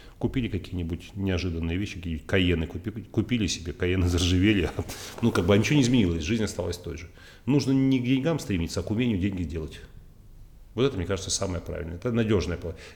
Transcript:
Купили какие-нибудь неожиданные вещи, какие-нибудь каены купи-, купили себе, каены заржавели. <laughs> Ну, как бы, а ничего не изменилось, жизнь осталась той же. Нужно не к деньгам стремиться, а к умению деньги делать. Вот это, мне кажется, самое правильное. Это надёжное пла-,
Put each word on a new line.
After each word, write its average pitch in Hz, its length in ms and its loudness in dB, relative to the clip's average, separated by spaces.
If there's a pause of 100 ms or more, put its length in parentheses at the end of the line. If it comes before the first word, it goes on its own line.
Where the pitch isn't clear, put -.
(200)
Купили 120 280 -2
какие-нибудь 87 680 -6
неожиданные 87 600 0
вещи, 104 180 -6
какие-нибудь 82 320 -6
каены 87 400 2
купи-, 104 340 -8
купили 110 460 0
себе, - 260 -6
каены 90 340 2
заржавели. 90 640 4 (260)
<laughs> - 280 -12
Ну, 113 80 4
как 98 160 0
бы, 101 80 6
а - 20 6
ничего 113 200 4
не 143 40 6
изменилось, 101 420 4
жизнь 107 200 0
осталась 90 340 -4
той - 200 -10
же. 90 120 -14 (380)
Нужно 135 240 2
не 135 280 4
к 120 40 0
деньгам 135 340 2
стремиться, 85 440 -2
а - 20 -8
к - 80 -6
умению 113 260 2
деньги 92 260 -2
делать. 78 360 -6 (960)
Вот 120 100 4
это, 135 120 -2
мне 87 80 -2
кажется, 95 240 -2
самое 92 320 -2
правильное. 82 340 -8
Это 120 160 -4
надёжное 107 460 2
пла-, 85 180 -8 (200)